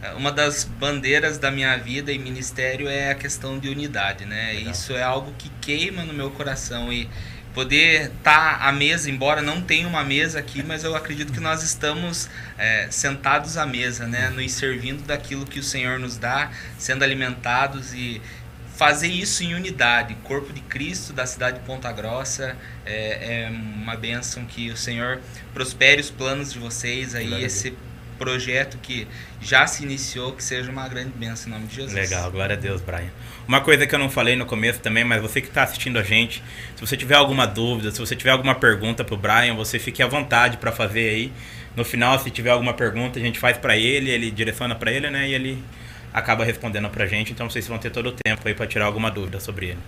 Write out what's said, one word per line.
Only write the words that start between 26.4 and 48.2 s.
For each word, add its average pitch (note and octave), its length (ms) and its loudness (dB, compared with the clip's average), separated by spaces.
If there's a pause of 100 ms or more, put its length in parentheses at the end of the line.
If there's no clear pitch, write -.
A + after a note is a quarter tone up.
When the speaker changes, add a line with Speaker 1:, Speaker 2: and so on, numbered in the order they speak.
Speaker 1:
de A#2+ 60 -10
vocês A#2+ 560 -4
aí, A2+ 100 -4
Speaker 2:
Glória B2 200 -2
a A#2 40 -2
Deus. - 40 -4 (120)
Speaker 1:
esse - 80 -6 (440)
projeto B2+ 640 0
que A#2 260 -6 (340)
já C3 240 8
se C#3+ 180 -4
iniciou, C3 500 -4
que - 100 -8
seja B2+ 260 -4
uma C3 200 -8
grande B2+ 260 -6
bênção A2+ 340 -6
em A2+ 40 -6
nome A2 140 -6
de G#2+ 100 -10
Jesus. C3+ 160 -6
Speaker 2:
Legal, F#2 380 0
glória G2 240 0
a F#2+ 40 -4
Deus, F#2+ 220 -2
Brian. F2 280 -6 (380)
Uma C3+ 140 6
coisa C#3+ 260 6
que D3+ 80 0
eu C#3+ 40 4
não C3+ 100 2
falei B2 260 4
no B2+ 100 -2
começo A#2+ 360 0
também, A2+ 240 2
mas A2+ 160 4
você G#2+ 200 0
que - 80 -10
tá C#3+ 140 4
assistindo B2 340 0
a G#2+ 60 4
gente, A2 400 2 (320)
se - 100 -12
você C#3 120 0
tiver C3 180 4
alguma C3+ 320 6
dúvida, A2 440 0
se G2+ 80 -6
você A2+ 180 -4
tiver C3 140 4
alguma C3 240 6
pergunta A2+ 500 4
pro A2+ 100 -2
Brian, A2 400 4
você A2 240 -2
fique A#2+ 240 0
à B2 40 4
vontade B2 500 4
pra A2+ 140 -2
fazer A2+ 380 2
aí. A#2 240 -2 (440)
No A#2 80 0
final, B2+ 340 4
se C3 100 -4
tiver A#2+ 200 -2
alguma B2 240 4
pergunta, A#2+ 460 0
a - 20 -2
gente A#2 180 -2
faz B2 180 4
pra A2 200 4
ele, C3 320 4
ele A#2 220 2
direciona A2+ 440 -2
pra A2+ 160 0
ele, C#3+ 180 0
né, C#3 200 -2
e C3+ 40 0
ele C3 300 -2 (500)
acaba A2+ 300 2
respondendo G#2 460 -2
pra G#2 160 0
gente, G#2 260 0
então A#2 180 -6
vocês A2+ 180 -4
vão A#2 100 -4
ter A#2 140 -4
todo A#2+ 180 -2
o - 20 -6
tempo A2 360 -2